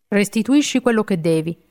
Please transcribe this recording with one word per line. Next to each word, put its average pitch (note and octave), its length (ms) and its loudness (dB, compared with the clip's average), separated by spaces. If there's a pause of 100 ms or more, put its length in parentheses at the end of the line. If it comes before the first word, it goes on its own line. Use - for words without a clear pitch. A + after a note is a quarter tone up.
"Restituisci A3+ 720 0
quello A3+ 240 2
che G3 160 -2
devi." E3 520 -2